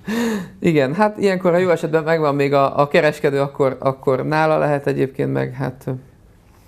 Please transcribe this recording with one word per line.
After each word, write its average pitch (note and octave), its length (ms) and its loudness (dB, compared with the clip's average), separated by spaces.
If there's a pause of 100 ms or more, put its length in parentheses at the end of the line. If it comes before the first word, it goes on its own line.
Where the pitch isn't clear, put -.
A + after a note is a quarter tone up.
(600)
Igen, D3+ 340 2
hát G#3 240 0
ilyenkor, F#3 340 0
ha E3+ 60 2
jó F#3 120 2
esetben D#3+ 340 0
megvan D#3 300 0
még C#3+ 200 0
a, C#3 260 2
a C#3+ 80 2
kereskedő, D3 520 2
akkor, C#3 400 0
akkor C3+ 460 -2
nála D#3 320 2
lehet D3 280 0
egyébként C#3 460 -2
meg, C3+ 220 -4
hát, C3 320 -8
ö, C#3+ 40 -6 (760)